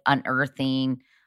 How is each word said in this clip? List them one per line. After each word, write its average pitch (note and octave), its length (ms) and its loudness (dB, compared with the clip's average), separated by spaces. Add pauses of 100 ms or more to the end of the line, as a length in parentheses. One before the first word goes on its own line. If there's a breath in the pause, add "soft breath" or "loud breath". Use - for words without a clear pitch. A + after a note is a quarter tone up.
unearthing C3 960 0 (260)